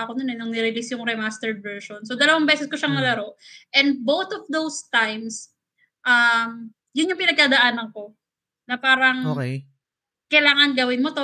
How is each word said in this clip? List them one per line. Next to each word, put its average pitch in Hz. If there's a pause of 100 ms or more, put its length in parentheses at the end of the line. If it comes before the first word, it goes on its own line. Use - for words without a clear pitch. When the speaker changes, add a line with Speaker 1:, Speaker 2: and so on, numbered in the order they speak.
Speaker 1:
ako 233
nun 269
eh, 240
nung 226
nirelease 226
yung 226
remastered 220
version. 208
So, 220
dalawang 302
beses 294
ko 302
siyang 294
Speaker 2:
Hmm. 277
Speaker 1:
nalaro. 240 (440)
And 277
both 330
of -
those 311
times, 220 (480)
um, 233 (220)
yun 320
yung 370
pinagdadaanan 254
ko. 208 (560)
Na 247
parang, 254
Speaker 2:
Okay. 135 (640)
Speaker 1:
kailangan 285
gawin 247
mo 285
to 285